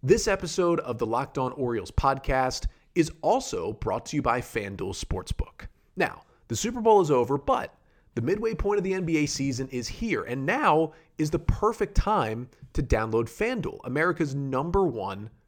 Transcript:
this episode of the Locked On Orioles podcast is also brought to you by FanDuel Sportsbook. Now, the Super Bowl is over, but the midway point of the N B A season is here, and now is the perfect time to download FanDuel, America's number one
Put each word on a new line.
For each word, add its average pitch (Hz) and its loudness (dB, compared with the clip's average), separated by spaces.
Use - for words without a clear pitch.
this 208 6
episode 180 2
of 117 -6
the 120 0
Locked 120 -2
On 127 -2
Orioles 117 -4
podcast 135 0
is 160 2
also 117 -2
brought 107 -4
to 151 -4
you 135 0
by 123 2
FanDuel 98 -6
Sportsbook. - -6
Now, - -2
the 117 -4
Super 240 -4
Bowl 214 8
is 156 2
over, 135 4
but - 0
the 120 -2
midway 208 0
point 202 0
of 180 0
the 185 0
N 190 -2
B 160 2
A 147 2
season 135 -4
is 123 -6
here, 165 -4
and 135 -4
now 165 2
is 151 0
the 175 -2
perfect - 0
time 123 0
to 147 -2
download 113 2
FanDuel, 220 -4
America's 156 0
number 143 0
one 104 -4